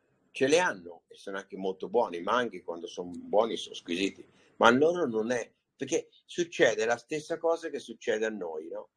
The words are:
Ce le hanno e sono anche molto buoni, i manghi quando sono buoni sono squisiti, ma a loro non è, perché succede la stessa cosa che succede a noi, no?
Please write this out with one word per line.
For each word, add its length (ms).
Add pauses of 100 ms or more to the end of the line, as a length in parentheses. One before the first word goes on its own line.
(300)
Ce 160
le 120
hanno 480
e 100
sono 220
anche 180
molto 320
buoni, 300
i 40
manghi 400
quando 240
sono 280
buoni 420
sono 180
squisiti, 540 (280)
ma 100
a 60
loro 340
non 240
è, 200 (240)
perché 340 (180)
succede 580
la 140
stessa 400
cosa 320
che 80
succede 480
a 40
noi, 380
no? 280